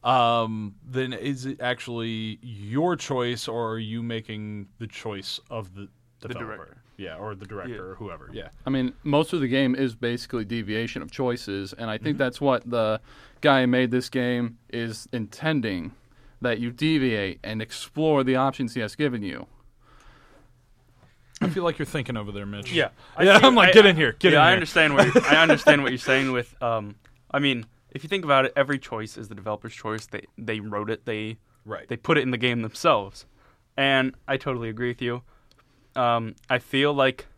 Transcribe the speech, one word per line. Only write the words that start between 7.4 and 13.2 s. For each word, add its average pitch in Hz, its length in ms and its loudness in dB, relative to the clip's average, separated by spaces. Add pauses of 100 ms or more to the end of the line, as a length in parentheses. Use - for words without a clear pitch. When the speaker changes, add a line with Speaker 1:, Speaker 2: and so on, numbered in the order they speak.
Speaker 1:
director, 98 300 -12
Speaker 2:
Yeah. 98 60 -12
Speaker 1:
or 92 140 -14
whoever, 85 380 -14
yeah. - 160 -14 (160)
Speaker 3:
I 131 40 -4
mean, 131 240 -2 (100)
most 151 280 0
of 175 80 -2
the 135 80 0
game 131 260 2
is 131 220 -2
basically 117 480 -6
deviation 110 580 -6
of 123 100 -14
choices, 104 600 -4
and 113 180 -10
I 107 80 -4
think 143 180 -2
Speaker 1:
Mm-hmm. - 20 -10
Speaker 3:
that's 131 240 -2
what 131 280 2
the 110 300 0 (400)